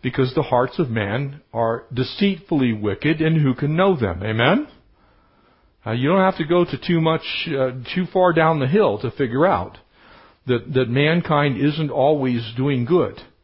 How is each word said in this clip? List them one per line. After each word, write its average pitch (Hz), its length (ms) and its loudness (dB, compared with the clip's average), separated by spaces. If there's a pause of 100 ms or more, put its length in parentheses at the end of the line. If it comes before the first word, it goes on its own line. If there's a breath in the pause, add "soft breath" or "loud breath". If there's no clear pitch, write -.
Because 127 320 -2
the 156 80 0
hearts 131 380 0
of 139 100 -2
man 113 500 -4 (120)
are 117 320 -2 (100)
deceitfully 135 760 0
wicked, 107 500 -2
and 160 180 2
who 135 140 4
can 147 220 -2
know 190 180 4
them? 98 300 -4
Amen? 123 420 2 (1200 soft breath)
Uh, 110 60 -4
you 127 160 0
don't 185 100 2
have 190 200 2
to 165 60 -4
go 175 200 2
to - 120 -6
too 170 240 0
much, 160 220 0 (340)
uh, 131 140 0 (240)
too 180 180 -2
far 180 200 4
down 160 260 4
the 135 80 0
hill 143 320 2
to 117 140 -6
figure 135 340 0
out 98 320 -2 (680 soft breath)
that, 123 260 -2
that 127 140 2
mankind 147 760 0
isn't 151 260 0
always 131 520 0 (140)
doing 131 280 0
good. 127 360 0 (240)